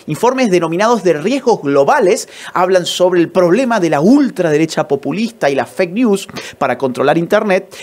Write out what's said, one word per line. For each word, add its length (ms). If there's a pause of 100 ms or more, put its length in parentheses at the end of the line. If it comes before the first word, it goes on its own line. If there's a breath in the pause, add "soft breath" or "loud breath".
informes 420
denominados 540
de 120
riesgos 480
globales, 680 (240 loud breath)
hablan 340
sobre 340
el 100
problema 500
de 100
la 100
ultraderecha 840
populista 640
y 60
la 100
fake 280
news 340 (300 loud breath)
para 200
controlar 400
Internet. 640